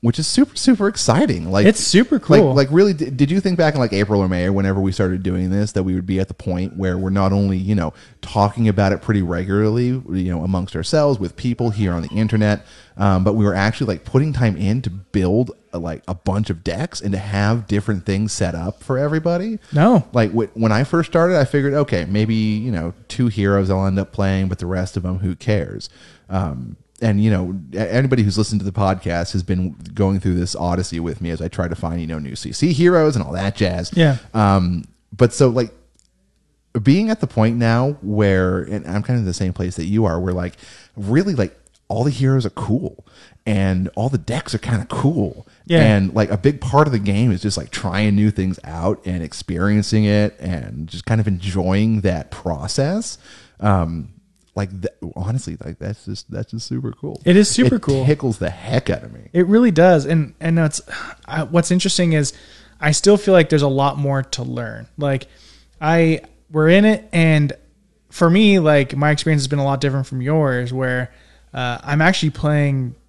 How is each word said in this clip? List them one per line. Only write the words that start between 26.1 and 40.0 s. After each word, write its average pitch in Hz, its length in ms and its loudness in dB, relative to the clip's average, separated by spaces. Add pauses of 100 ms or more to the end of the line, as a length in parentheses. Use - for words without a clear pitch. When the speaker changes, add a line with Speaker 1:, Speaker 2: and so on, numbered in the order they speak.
Speaker 1:
Um, 71 460 -6 (260)
and, 104 200 2
you 107 120 4
know, 92 260 -2 (160)
a-, 98 180 -4
anybody 127 300 2
who's 101 160 0
listened 107 220 0
to 95 40 -10
the 98 60 -4
podcast 92 640 -2
has 95 100 -2
been 92 320 -2 (180)
going 98 280 0
through 92 160 0
this 87 180 -4
odyssey 87 460 -4
with 85 200 -6
me 85 100 -6
as 80 120 -6
I 82 60 -6
try 90 180 -4
to 85 80 -6
find, 85 260 -6
you 80 60 -6
know, 80 140 -8
new 67 160 -10
C - 160 -10
C 165 200 2
heroes 160 440 4
and 95 80 0
all 71 80 -12
that 95 240 -4
jazz. 90 360 -2
Speaker 2:
Yeah. 147 260 4 (160)
Speaker 1:
Um, 98 500 2 (280)
but 117 220 4
so, 135 140 4
like, 117 240 0 (1120)
being 185 280 4
at 220 100 -2
the - 60 -2
point 117 300 2
now 120 360 0 (100)
where, 95 580 2
and 95 260 -8
I'm 95 160 -4
kind 123 160 -2
of - 20 0
in 107 40 -2
the 90 100 -2
same 92 180 -4
place 90 240 -6
that 82 80 -6
you 104 200 0